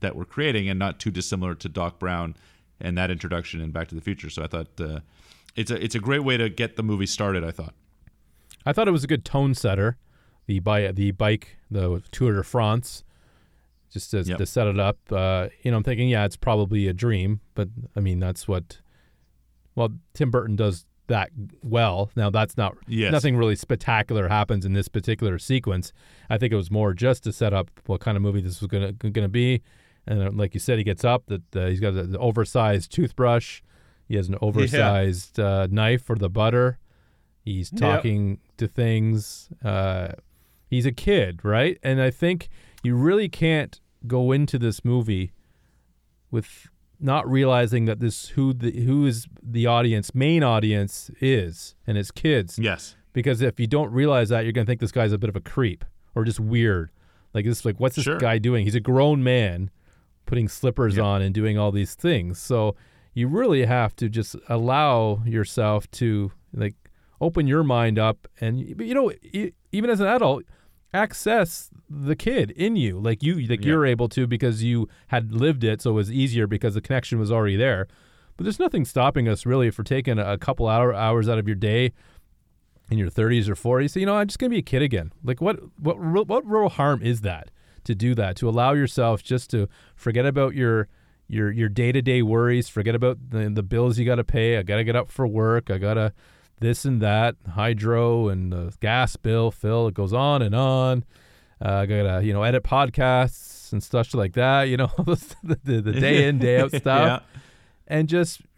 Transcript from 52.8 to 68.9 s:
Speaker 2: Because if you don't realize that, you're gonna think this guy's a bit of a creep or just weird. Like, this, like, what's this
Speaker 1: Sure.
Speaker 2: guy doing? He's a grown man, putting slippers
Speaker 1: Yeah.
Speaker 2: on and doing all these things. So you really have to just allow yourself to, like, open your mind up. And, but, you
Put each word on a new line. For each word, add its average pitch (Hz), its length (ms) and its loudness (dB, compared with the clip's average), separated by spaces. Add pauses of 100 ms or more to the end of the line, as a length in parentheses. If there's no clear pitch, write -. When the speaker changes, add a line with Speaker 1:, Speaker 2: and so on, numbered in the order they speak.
Speaker 2:
Because 127 300 0
if 127 180 0
you 117 60 0
don't 139 260 0
realize 131 380 4
that, 113 140 0
you're 113 80 -2
gonna 120 140 0
think 120 140 0
this 113 120 -2
guy's 113 200 2
a 104 60 0
bit 104 100 -2
of 101 80 -4
a - 40 -8
creep 107 440 -2 (300)
or 113 100 0
just 113 160 -2
weird. 107 500 0 (420)
Like, 107 120 -2
this, 117 200 -2
like, 104 160 -2
what's 131 160 0
this 139 80 0
Speaker 1:
Sure. 143 140 -2
Speaker 2:
guy 113 200 2
doing? 113 260 0
He's 101 100 0
a 117 60 0
grown 135 420 4
man, 101 480 0 (560)
putting 117 220 0
slippers 120 480 0
Speaker 1:
Yeah. 110 80 2
Speaker 2:
on 101 180 0
and 95 120 0
doing 107 240 0
all 104 140 0
these 98 220 -2
things. 92 440 -2
So 107 380 0 (380)
you 123 140 0
really 170 360 2
have 117 320 2
to 117 120 -2
just 110 280 -6 (120)
allow 117 760 2
yourself 107 680 0
to, 104 400 -2 (200)
like, 107 220 -4 (460)
open 165 260 0
your 147 160 4
mind 117 360 2
up. 110 280 0 (140)
And, 120 360 -4
but, 226 100 -8
you 240 80 -2